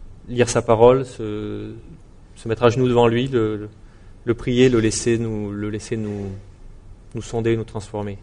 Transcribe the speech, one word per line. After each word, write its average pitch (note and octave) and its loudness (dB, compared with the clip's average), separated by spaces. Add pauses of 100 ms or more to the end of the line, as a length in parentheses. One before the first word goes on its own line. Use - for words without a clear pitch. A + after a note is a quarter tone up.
(280)
lire A#2+ 2
sa A#2 0
parole, A#2+ 6
se, G#2+ -8 (600)
se - -10
mettre A2+ 0
à A#2+ 6
genoux B2+ 0
devant A#2+ 4
lui, A#2 0
le, A2 0
le, G#2 -12 (560)
le A#2 0
prier, B2+ 4
le A#2 4
laisser A2+ 2
nous, G#2+ -4
le G#2 -6
laisser G#2+ -6
nous, G#2 -6 (840)
nous A2+ -6
sonder, A2+ 0
nous G#2+ -6
transformer. G#2 -8